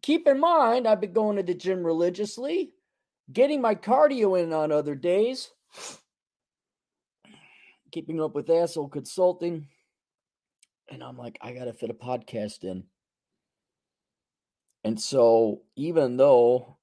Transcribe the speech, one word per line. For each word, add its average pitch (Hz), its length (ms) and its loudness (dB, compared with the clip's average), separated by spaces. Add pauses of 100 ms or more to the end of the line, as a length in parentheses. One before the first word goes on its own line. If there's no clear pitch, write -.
Keep 320 260 0
in 277 140 4
mind, 254 480 4
I've 208 140 2
been 190 100 -8
going 208 240 0
to 196 60 -2
the 180 100 -4
gym 180 320 -4
religiously, 208 880 -2 (580)
getting 277 300 2
my 226 140 2
cardio 220 680 2
in 165 120 -4
on 156 180 0
other 147 220 0
days, 196 560 -2 (2500)
keeping 156 300 -8
up 147 120 -6
with 143 140 -6
Asshole 165 400 0
Consulting, 170 760 -2 (1200)
and 127 140 -18
I'm 127 140 -16
like, 120 240 -14
"I 123 100 -14
gotta 123 220 -10
fit 117 160 -8
a 113 40 -6
podcast 117 720 -8
in." 92 200 -10 (2000)
And 110 160 -4
so, 113 600 2 (160)
even 143 400 -2
though 127 680 4